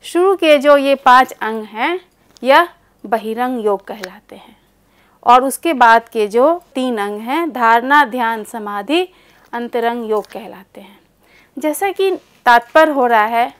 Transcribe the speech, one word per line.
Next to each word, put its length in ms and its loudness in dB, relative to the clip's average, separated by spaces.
शुरू 340 0
के 220 2
जो 180 4
ये 180 2
पांच 380 4
अंग 320 -8
हैं, 360 -6
यह 260 4
बहिरंग 580 -6
योग 200 -2
कहलाते 520 -18
हैं 200 -20
और 200 4
उसके 280 -4
बाद 360 4
के 180 -4
जो 360 0
तीन 240 -4
अंग 220 -6
हैं, 320 -6
धारणा, 520 2
ध्यान, 400 -6
समाधि, 640 -6
अंतरंग 580 -6
योग 160 -4
कहलाते 540 -20
हैं। 200 -20
जैसा 320 -4
कि 260 -2
तात्पर्य 480 2
हो 140 0
रहा 200 2
है 340 -2